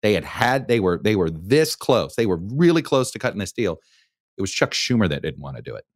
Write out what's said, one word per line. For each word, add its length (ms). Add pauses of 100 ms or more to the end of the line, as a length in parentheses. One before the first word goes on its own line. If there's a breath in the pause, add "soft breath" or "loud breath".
They 100
had, 120
had, 420
they 120
were, 220
they 140
were 160
this 440
close. 400
They 120
were 100
really 460
close 280
to 80
cutting 200
this 140
deal. 260 (580 soft breath)
It 40
was 100
Chuck 200
Schumer 380
that 140
didn't 180
wanna 220
do 120
it. 100 (100)